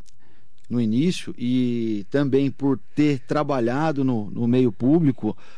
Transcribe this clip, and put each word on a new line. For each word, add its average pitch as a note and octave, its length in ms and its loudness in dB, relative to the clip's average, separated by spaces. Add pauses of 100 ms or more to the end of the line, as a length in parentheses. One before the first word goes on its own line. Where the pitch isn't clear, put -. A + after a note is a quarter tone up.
(680)
no A#2+ 120 0
início, B2 560 0
e A#2+ 760 -2
também C#3 400 2
por C3+ 300 0 (140)
ter D3 260 2
trabalhado C#3+ 840 0
no, A2+ 280 0
no A#2 180 -2
meio B2+ 240 4
público, C3+ 640 2 (220)